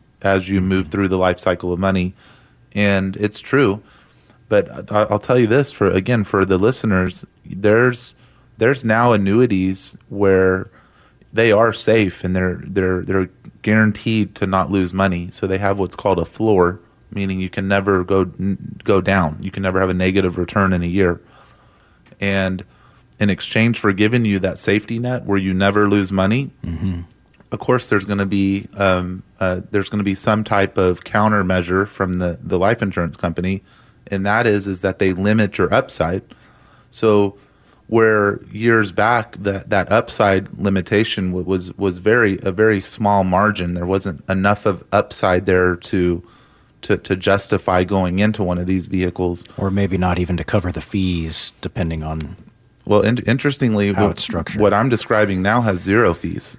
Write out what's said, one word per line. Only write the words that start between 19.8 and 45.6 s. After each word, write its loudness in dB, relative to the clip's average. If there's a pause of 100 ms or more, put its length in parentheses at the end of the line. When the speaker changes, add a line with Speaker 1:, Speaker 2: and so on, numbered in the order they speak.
Speaker 1:
a 0
negative 0
return 2
in 0
a -2
year. 2 (960)
And -2 (560)
in 2
exchange 0
for 2
giving 2
you 0
that -4
safety -2
net -4
where 0
you 0
never 2
lose 2
money, 0 (120)
Speaker 2:
Mm-hmm. -6 (500)
Speaker 1:
of -8
course, -2
there's 0
gonna -2
be, 0 (100)
um, 0 (160)
uh, -2 (100)
there's -2
gonna -2
be 0
some 0
type 0
of 0
countermeasure 0
from -4
the, -2
the -2
life 2
insurance -4
company, -4 (440)
and -4
that 0
is, 0
is -6
that -2
they 2
limit 0
your 0
upside. -2 (680)
So 2 (500)
where 2 (100)
years 2
back 0
that, -4
that 0
upside 0
limitation 0
w-, -4
was, -4
was -2
very, 2
a -2
very 2
small 0
margin. 0
There -4
wasn't -2
enough 0
of -2
upside 0
there 2